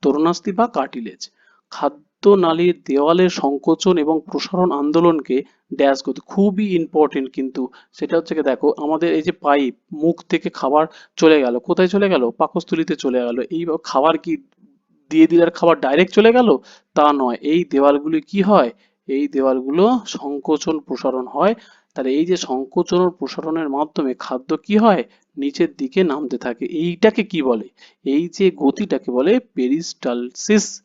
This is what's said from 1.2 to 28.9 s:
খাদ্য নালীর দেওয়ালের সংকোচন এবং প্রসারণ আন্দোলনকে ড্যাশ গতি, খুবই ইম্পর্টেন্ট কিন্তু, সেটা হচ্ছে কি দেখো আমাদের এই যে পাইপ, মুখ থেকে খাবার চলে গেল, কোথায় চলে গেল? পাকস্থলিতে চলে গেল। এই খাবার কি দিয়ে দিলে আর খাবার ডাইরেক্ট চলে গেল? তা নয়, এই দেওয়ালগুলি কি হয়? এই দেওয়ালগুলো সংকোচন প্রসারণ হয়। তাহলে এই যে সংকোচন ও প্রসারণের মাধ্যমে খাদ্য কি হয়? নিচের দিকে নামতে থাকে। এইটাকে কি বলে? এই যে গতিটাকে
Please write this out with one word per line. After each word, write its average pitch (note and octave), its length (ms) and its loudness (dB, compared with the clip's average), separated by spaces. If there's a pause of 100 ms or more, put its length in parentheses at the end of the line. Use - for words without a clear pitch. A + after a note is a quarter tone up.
খাদ্য - 540 -8 (200)
নালীর E3+ 320 0 (100)
দেওয়ালের D#3+ 420 2
সংকোচন D#3+ 680 0 (100)
এবং D#3 160 0 (100)
প্রসারণ F3 420 -2
আন্দোলনকে D3+ 640 0 (420)
ড্যাশ C#3 280 2
গতি, C3 140 -8 (120)
খুবই G3+ 340 0 (140)
ইম্পর্টেন্ট C#3+ 560 0
কিন্তু, C3+ 260 -6 (300)
সেটা D3+ 240 -4
হচ্ছে E3 180 -2
কি D#3 80 -2
দেখো C#3+ 320 0 (100)
আমাদের D#3 320 -2
এই D#3 60 -2
যে D#3 100 -4
পাইপ, C#3+ 420 0 (180)
মুখ E3 240 -2 (140)
থেকে E3 180 -2 (120)
খাবার D3+ 260 0 (300)
চলে D#3 280 6
গেল, B2 140 0
কোথায় F3+ 300 0
চলে G3 200 0
গেল? C3 220 0
পাকস্থলিতে D#3+ 640 -4 (100)
চলে B2+ 220 0
গেল। A#2+ 120 -4 (180)
এই E3+ 100 -6 (240)
খাবার D#3 280 2
কি D#3+ 180 -6 (760)
দিয়ে D#3+ 160 6
দিলে E3+ 160 4
আর E3 80 2
খাবার E3+ 300 2
ডাইরেক্ট D3+ 380 0
চলে A3 140 6
গেল? B3 160 4 (480)
তা D3 100 6 (140)
নয়, B2 180 -2 (140)
এই F3 200 0
দেওয়ালগুলি C#3+ 480 2
কি G3 220 -4
হয়? F3+ 280 2 (360)
এই C#3+ 220 -2
দেওয়ালগুলো C3+ 800 0
সংকোচন D3 720 -6
প্রসারণ B2+ 480 -6
হয়। D3+ 280 0 (400)
তাহলে B2+ 240 -4
এই D#3+ 120 2
যে F#3 60 0
সংকোচন E3 680 -4
ও F3+ 40 0
প্রসারণের D#3 580 -6
মাধ্যমে C#3 500 -4
খাদ্য C3 380 -6
কি G3+ 200 -2
হয়? G#3 280 2 (320)
নিচের C#3+ 400 -4
দিকে D3 280 -2
নামতে C#3 340 -4
থাকে। B2 260 -8
এইটাকে F3 600 0
কি D#3+ 180 -6
বলে? B2+ 260 0 (360)
এই D3 240 0
যে F#3 280 2
গতিটাকে C#3+ 540 -2